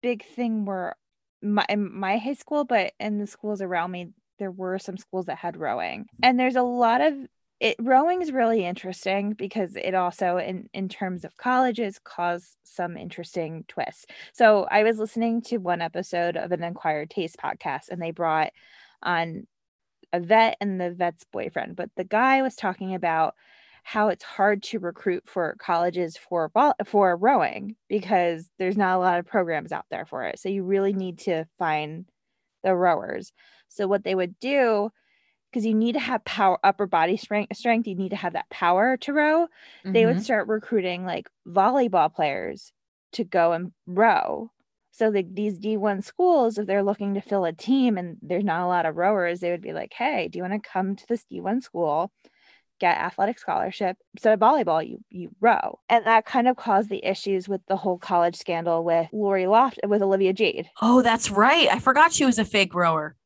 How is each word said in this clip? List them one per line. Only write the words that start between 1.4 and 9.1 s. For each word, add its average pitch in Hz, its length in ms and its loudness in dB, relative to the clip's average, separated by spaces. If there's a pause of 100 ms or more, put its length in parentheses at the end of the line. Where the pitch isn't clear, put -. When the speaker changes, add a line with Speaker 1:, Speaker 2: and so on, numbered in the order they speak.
Speaker 1:
my, 208 260 2
in 208 260 -2
my 196 220 -2
high 233 180 -4
school, 294 300 -2
but 226 340 0
in 208 200 -4
the 202 80 -6
schools 208 340 -8
around 180 300 -2
me, 175 180 -10 (300)
there 196 120 -6
were 185 280 -6
some 190 180 -10
schools 185 300 -8
that 139 120 -8
had - 180 -8
rowing. 104 500 -6 (160)
And 247 180 4
there's 254 160 2
a 254 60 2
lot 247 400 2
of, 302 120 2 (440)
it, - 200 0
rowing 269 420 4
is 311 120 -4
really 226 340 2
interesting 190 680 -4